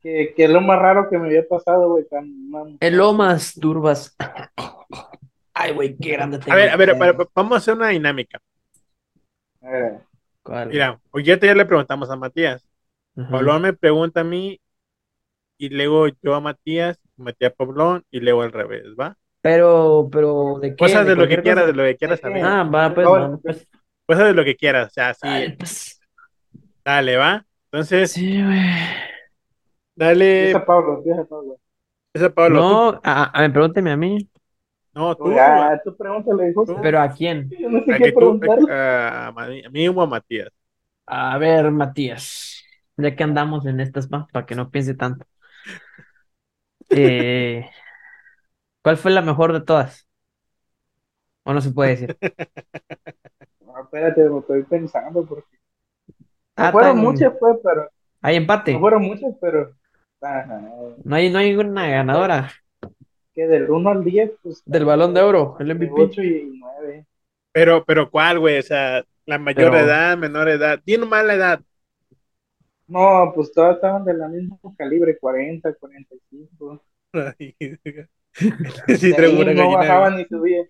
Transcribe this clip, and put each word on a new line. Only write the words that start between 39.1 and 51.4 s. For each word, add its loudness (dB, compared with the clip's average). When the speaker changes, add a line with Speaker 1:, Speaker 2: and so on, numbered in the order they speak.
Speaker 3:
a, -12
a -16
mí -2
o -2
a 2
Matías. -8
Speaker 2:
A -6
ver, 2
Matías, -6
ya -4
que -2
andamos -2
en -4
estas, -8
pa, -10
pa -6
que -10
no -8
piense -6
tanto. -8
Eh, 0
¿cuál 2
fue -2
la 2
mejor 0
de -2
todas? -2